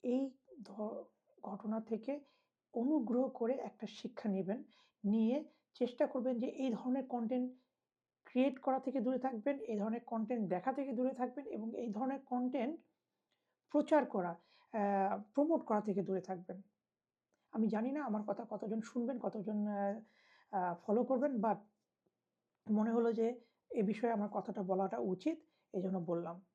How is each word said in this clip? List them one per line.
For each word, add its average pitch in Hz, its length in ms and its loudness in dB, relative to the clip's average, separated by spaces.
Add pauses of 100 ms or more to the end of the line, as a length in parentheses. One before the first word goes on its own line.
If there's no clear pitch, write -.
এই 262 280 0 (340)
ধ-, 214 400 -6 (380)
ঘটনা 214 380 -4
থেকে 226 400 -4 (520)
অনুগ্রহ 254 560 2
করে 240 260 0
একটা - 320 -8
শিক্ষা - 420 -6
নেবেন, 196 360 0 (400)
নিয়ে 226 400 4 (300)
চেষ্টা 247 320 2
করবেন 247 320 0
যে 247 80 0
এই 262 240 -2
ধরনের 254 360 0
কনটেন্ট 247 460 0 (720)
ক্রিয়েট 254 340 2
করা 262 220 0
থেকে 269 200 -2
দূরে 254 180 2
থাকবেন, 262 400 -2
এই 226 200 -4
ধরনের 220 220 -2
কনটেন্ট 226 480 -2
দেখা 180 240 0
থেকে 269 200 -2
দূরে 254 220 0
থাকবেন 254 320 -4
এবং 226 320 -6
এই 233 140 -4
ধরনের 262 280 -2
কনটেন্ট 254 600 -2 (920)
প্রচার 294 360 4
করা, 175 340 -2 (320)
আহ, 202 500 2 (120)
প্রমোট 311 300 4
করা 214 160 2
থেকে 202 220 0
দূরে 190 180 0
থাকবেন। 185 420 -8 (880)
আমি 220 160 4
জানি 226 240 0
না 294 120 -2
আমার 214 180 -2
কথা 208 280 -4
কতজন 214 300 -4
শুনবেন, 240 380 -4
কতজন, 208 480 -2
আহ, 202 340 -2 (560)
আহ, 180 180 0 (120)
ফলো 220 180 4
করবেন, 262 360 2
but 214 160 2 (1120)
মনে 214 200 2
হলো 233 220 4
যে 226 280 0 (300)
এ 240 120 0
বিষয়ে 226 300 2
আমার 208 160 0
কথাটা 208 340 -6
বলাটা 190 360 0
উচিত, 240 400 -2 (340)
এই 185 100 -2
জন্য 185 160 0
বললাম। 170 460 -4 (100)